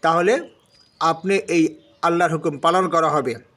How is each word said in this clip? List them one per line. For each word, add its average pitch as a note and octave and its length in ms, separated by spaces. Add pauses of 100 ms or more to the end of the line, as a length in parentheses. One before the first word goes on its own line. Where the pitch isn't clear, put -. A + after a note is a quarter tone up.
তাহলে F3 380 (600)
আপনি E3 340 (220)
এই D#3+ 80 (420)
আল্লাহর E3+ 280
হুকুম D#3 240
পালন F3 260 (100)
করা D#3+ 220
হবে। B2 180 (220)